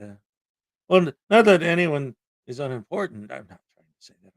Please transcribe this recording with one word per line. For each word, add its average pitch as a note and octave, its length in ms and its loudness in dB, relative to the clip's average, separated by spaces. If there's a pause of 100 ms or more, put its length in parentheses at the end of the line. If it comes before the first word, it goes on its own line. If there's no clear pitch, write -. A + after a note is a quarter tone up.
uh, G#2 60 -18 (800)
well, F3+ 200 2
n-, C#3 60 -8 (160)
not A3 160 6
that F#3+ 180 6
anyone E3 520 -2 (320)
is B2 120 -12
unimportant. C3 720 -10
I'm C2+ 180 -16
not - 100 -20 (140)
trying - 120 -20 (140)
to - 60 -20
say - 80 -20 (100)
that F#3+ 140 -20